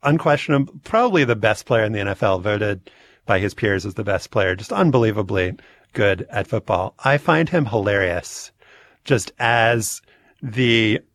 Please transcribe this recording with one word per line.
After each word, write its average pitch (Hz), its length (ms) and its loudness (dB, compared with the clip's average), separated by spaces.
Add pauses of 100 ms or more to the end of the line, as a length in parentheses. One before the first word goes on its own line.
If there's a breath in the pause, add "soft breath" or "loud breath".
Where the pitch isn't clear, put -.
unquestionably 147 800 0
probably 220 400 2
the 120 140 2
best 107 280 0
player 113 200 2
in 107 80 -2
the 107 80 -4
N 98 80 -2
F 98 160 -4
L, 95 160 2
voted 101 500 -4 (340 loud breath)
by 95 140 0
his 98 160 -2
peers 98 320 -2
as 95 80 -8
the 110 80 -8
best 101 300 -4
player, 95 240 0
just 104 160 -10
unbelievably 107 800 0 (380 soft breath)
good 98 360 0
at 101 200 -6
football. 98 460 -2 (100)
I 143 140 4
find 160 300 2
him 160 180 0
hilarious, 101 840 -2 (540 soft breath)
just - 340 -2
as 117 640 0 (400 soft breath)
the 113 580 0 (140)